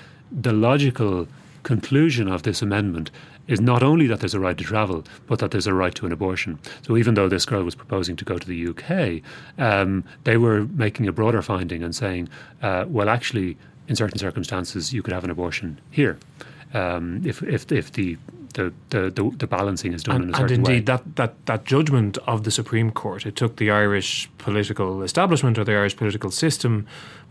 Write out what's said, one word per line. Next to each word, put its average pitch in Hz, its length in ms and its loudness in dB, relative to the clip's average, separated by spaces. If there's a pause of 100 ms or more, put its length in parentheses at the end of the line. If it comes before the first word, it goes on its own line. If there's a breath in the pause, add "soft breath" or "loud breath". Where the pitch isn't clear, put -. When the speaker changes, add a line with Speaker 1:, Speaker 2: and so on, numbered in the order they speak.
(320 loud breath)
Speaker 1:
the 120 220 0
logical 113 760 2 (360 loud breath)
conclusion 131 640 2
of 92 160 -2
this - 180 -2
amendment 98 480 0 (360 loud breath)
is 107 140 2
not 123 220 4
only 151 240 6
that 113 140 0
there's 95 120 -2
a 101 80 0
right 90 160 0
to 85 80 -6
travel, 95 400 0 (220 loud breath)
but 117 120 0
that 101 120 -2
there's 98 160 0
a 98 80 2
right 92 200 2
to - 120 -8
an 85 60 -2
abortion. 90 460 -4 (220 loud breath)
So 117 160 0
even 117 160 4
though 101 160 4
this 90 160 2
girl 101 180 0
was 87 120 -4
proposing 90 420 -4
to - 80 -10
go 87 140 -4
to 82 80 -12
the 90 100 -6
U 85 160 -4
K, 120 480 -2 (380 loud breath)
um, 98 440 2 (220 loud breath)
they 117 140 4
were 110 260 4
making 113 440 -2
a 90 40 0
broader 110 300 2
finding 87 400 -4
and 85 120 -6
saying, 90 360 -4 (320 loud breath)
uh, 95 260 0
well, 107 220 2
actually, 107 480 -2 (280 loud breath)
in 110 100 -2
certain 104 220 -2
circumstances, 90 760 -6
you 101 80 -4
could 101 100 -4
have 92 120 -4
an 87 60 -4
abortion 85 480 -6 (120)
here, 127 280 2 (540 loud breath)
um, 90 540 -4
if, 123 160 -4
if, - 280 -4
if 123 220 -2
the, 90 240 -2 (380)
the, 92 180 -2 (180)
the, 95 200 0
the, 104 260 0
the - 100 -6
balancing 95 460 -2
is 82 120 -8
done - 120 0
Speaker 2:
And, 87 80 0
Speaker 1:
in 90 60 -4
a - 80 0
Speaker 2:
and 135 40 4
Speaker 1:
certain 120 220 4
Speaker 2:
indeed, 127 80 4
Speaker 1:
way. 120 80 4
Speaker 2:
that, 123 360 0
that, - 300 -4
that 113 180 -2
judgment 131 600 2
of 110 180 0
the 110 60 -2
Supreme 113 420 0
Court, 98 340 -6
it 101 100 -8
took 117 200 0
the 107 140 2
Irish 104 680 2
political 101 640 -2
establishment 131 560 2
or 104 60 0
the 107 80 2
Irish 101 240 2
political 104 340 -2
system 113 560 0 (440 loud breath)